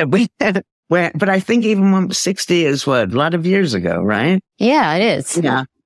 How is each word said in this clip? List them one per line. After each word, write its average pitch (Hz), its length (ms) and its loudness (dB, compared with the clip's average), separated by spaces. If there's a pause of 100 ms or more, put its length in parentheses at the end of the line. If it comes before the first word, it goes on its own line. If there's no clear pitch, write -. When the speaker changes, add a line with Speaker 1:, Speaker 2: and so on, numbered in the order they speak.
Speaker 1:
uh, 156 40 0
we, 196 220 2 (100)
<laughs> 196 240 -2 (260)
we, 170 280 0
but 190 120 -2
I 190 120 2
think 233 240 0
even 196 260 2
when 190 220 2
sixty - 520 -2
is 139 220 -2
what, 120 260 0
a 110 40 -2
lot 156 180 0
of 165 120 -2
years 185 280 0
ago, 87 260 -2
right? 110 400 0 (180)
Speaker 2:
Yeah, 220 360 2
it 180 80 0 (160)
is. - 240 -6
Speaker 1:
Yeah. 131 220 0 (220)